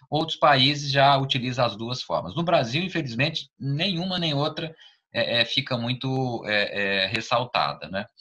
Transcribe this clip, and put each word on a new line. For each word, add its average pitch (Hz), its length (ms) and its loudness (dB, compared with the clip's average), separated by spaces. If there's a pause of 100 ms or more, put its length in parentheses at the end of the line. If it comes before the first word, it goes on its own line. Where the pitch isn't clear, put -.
Outros 156 300 -2
países 143 520 4
já 139 260 6
utilizam 127 460 0
as 107 120 0
duas 117 260 -6
formas. 85 340 -4
No 165 60 -2
Brasil, 156 400 2
infelizmente, 156 640 -2 (120)
nenhuma 175 580 -2
nem 165 160 -2
outra 156 400 -2 (400)
é, 117 280 0
é, 117 40 0
fica - 320 -4
muito, 127 680 -2
é, 98 580 0
é, 95 40 0
ressaltada, 101 800 -2
né? 98 160 -6 (160)